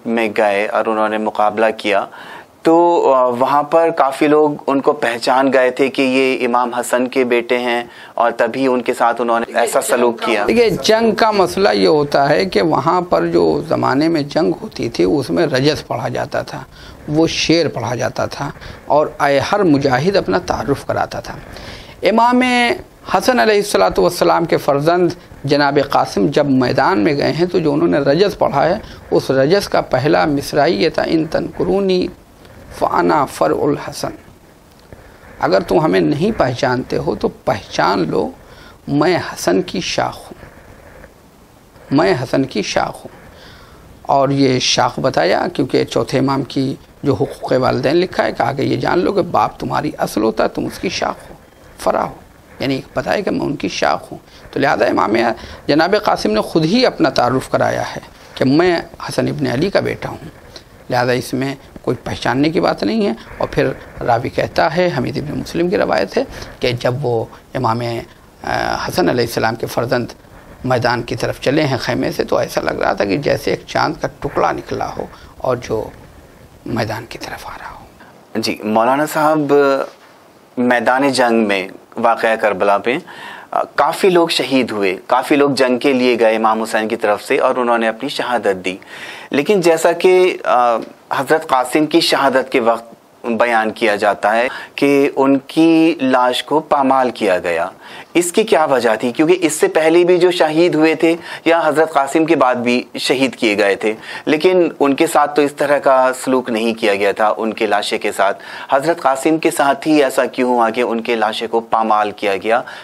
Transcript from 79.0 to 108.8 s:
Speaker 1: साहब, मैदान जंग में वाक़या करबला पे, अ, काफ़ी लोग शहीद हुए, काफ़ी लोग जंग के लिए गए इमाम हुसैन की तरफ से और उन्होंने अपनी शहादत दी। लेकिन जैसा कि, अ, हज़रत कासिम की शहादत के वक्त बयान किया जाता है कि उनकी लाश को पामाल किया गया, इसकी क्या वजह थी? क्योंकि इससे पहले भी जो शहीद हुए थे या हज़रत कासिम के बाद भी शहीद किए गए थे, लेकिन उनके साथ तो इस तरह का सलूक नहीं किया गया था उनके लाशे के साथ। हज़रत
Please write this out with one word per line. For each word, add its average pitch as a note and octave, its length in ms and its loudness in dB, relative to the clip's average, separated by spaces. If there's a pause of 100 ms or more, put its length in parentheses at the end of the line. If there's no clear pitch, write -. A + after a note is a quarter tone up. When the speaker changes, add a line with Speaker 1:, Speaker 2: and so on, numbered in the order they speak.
Speaker 1:
साहब, D3+ 460 0 (1080)
मैदान B2 520 2
जंग A#2+ 360 2
में F#2+ 240 -2 (280)
वाक़या A2+ 380 2
करबला G2+ 420 2
पे, B2+ 240 -4 (500)
अ, - 120 0 (140)
काफ़ी E3 300 2
लोग E3+ 220 4
शहीद C3 400 0
हुए, G2 280 -2 (120)
काफ़ी C3 260 2
लोग C#3+ 180 2
जंग B2 260 2
के C#3+ 120 2
लिए B2 240 2
गए A2 180 4
इमाम A2 240 0
हुसैन A2 300 -2
की A2+ 80 -4
तरफ G#2 260 0
से C3+ 160 -2
और C3 220 0
उन्होंने A#2 260 0
अपनी A2+ 220 -4
शहादत A#2 480 -2
दी। F#2 220 -6 (540)
लेकिन F#3 280 2
जैसा E3 320 4
कि, F#3 380 4
अ, A#2+ 500 0 (340)
हज़रत D#3 300 0
कासिम C3+ 420 2
की D#3 140 2
शहादत C3 520 0
के C3+ 80 2
वक्त A2+ 280 0 (380)
बयान A2+ 440 0
किया G#2 260 0
जाता G2+ 340 0
है A#2 180 2
कि C#3+ 600 0
उनकी D#3+ 920 2
लाश B2+ 380 2
को D3 200 -2
पामाल C3+ 500 2
किया G2 280 0
गया, F2 340 -4 (440)
इसकी F3 280 2
क्या F3+ 200 2
वजह A#2+ 320 2
थी? A#2+ 160 -2
क्योंकि D#3 220 4
इससे E3 340 0
पहले E3 360 4
भी F3+ 140 4
जो F3 120 4
शहीद E3 440 2
हुए D#3 280 4
थे E3 100 4 (340)
या E3 120 6
हज़रत D#3 360 2
कासिम D3 300 2
के D#3 120 2
बाद B2+ 220 2
भी A#2+ 280 0 (140)
शहीद C3+ 340 0
किए G#2+ 220 0
गए G2 280 4
थे, A2 120 -2 (320)
लेकिन F3+ 520 2
उनके C#3+ 260 2
साथ D3 220 2
तो D3+ 140 2
इस C#3+ 160 -2
तरह C#3+ 200 2
का C3 340 4
सलूक B2+ 380 -2
नहीं A2+ 240 0
किया G#2+ 200 0
गया G2 180 2
था G#2+ 180 0
उनके A2 360 -2
लाशे G#2 320 0
के G#2 140 -4
साथ। G2 220 0 (380)
हज़रत C#3+ 280 0